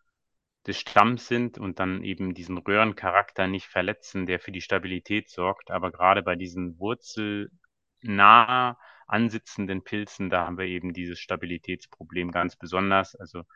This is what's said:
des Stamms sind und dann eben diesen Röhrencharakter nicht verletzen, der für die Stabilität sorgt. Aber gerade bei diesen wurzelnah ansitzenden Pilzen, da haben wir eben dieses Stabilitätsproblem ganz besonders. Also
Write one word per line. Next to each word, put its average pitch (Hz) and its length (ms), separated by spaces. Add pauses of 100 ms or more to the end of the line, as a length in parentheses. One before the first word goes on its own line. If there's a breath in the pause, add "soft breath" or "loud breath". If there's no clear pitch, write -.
(680)
des 98 100
Stamms 117 500
sind 120 300
und 95 220
dann 92 240
eben 92 300
diesen 87 240
Röhrencharakter 98 920
nicht 95 200
verletzen, 95 580
der 87 160
für - 100
die 90 80
Stabilität 95 720
sorgt. 92 420
Aber 90 220
gerade 95 300
bei 90 120
diesen 87 420
wurzelnah 107 2000 (300 soft breath)
ansitzenden 104 760
Pilzen, 101 460
da 90 160
haben 87 120
wir 95 80
eben 90 260
dieses 87 280
Stabilitätsproblem 87 1120
ganz 87 260
besonders. 95 580
Also 87 280 (120)